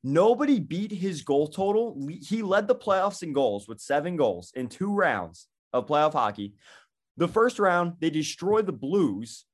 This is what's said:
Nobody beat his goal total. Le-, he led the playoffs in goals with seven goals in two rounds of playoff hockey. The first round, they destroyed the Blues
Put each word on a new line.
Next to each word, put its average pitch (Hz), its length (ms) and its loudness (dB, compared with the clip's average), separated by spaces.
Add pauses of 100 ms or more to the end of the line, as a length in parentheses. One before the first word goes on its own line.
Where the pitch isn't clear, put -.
Nobody 233 560 4
beat 180 320 -4
his 180 320 -4
goal 147 240 2
total. 202 500 0
Le-, 139 180 -8
he 214 280 -4
led 202 240 2
the 247 80 4
playoffs 196 480 0
in 165 100 -8
goals 110 360 0
with 110 120 -14
seven 151 360 -2
goals 98 400 0
in 127 120 -6
two 196 240 -6
rounds 117 540 -2 (260)
of 123 140 -2
playoff 151 280 2
hockey. 104 400 -2 (640)
The 170 120 0
first 233 320 0
round, 175 400 2
they 165 100 2
destroyed 180 560 0
the 180 60 -4
Blues 127 800 -2